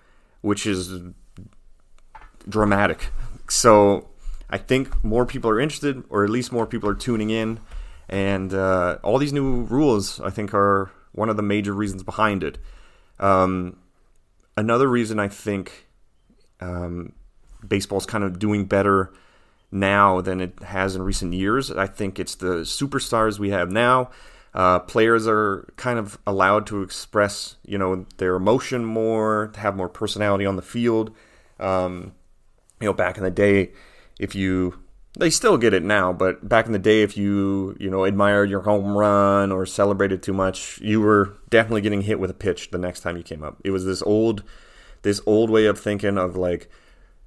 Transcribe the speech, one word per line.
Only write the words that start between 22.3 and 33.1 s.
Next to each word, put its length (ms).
the 260
superstars 800
we 120
have 220
now. 380
Uh, 260
players 480
are 500
kind 220
of 180
allowed 400
to 160
express, 840
you 120
know, 300
their 180
emotion 480
more, 680
to 60
have 140
more 140
personality 580
on 80
the 80
field. 480
Um, 540
you 60
know, 60
back 240